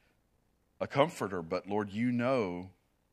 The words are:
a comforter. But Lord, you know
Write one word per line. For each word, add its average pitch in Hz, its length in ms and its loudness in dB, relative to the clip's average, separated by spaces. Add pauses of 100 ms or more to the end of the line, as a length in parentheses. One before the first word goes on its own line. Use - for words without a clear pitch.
(800)
a - 80 -2
comforter. 127 520 2
But 87 280 -4
Lord, 104 220 0
you 117 200 0
know 113 600 0 (420)